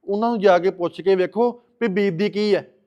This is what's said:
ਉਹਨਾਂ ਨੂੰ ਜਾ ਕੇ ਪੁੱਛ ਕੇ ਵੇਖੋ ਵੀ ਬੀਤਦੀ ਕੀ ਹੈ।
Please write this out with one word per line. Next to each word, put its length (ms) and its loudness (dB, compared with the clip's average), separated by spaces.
ਉਹਨਾਂ 260 -2
ਨੂੰ 100 -2
ਜਾ 200 6
ਕੇ 120 0
ਪੁੱਛ 300 -6
ਕੇ 140 2
ਵੇਖੋ 480 -2
ਵੀ 60 -2
ਬੀਤਦੀ 420 -2
ਕੀ 260 0
ਹੈ। 160 -6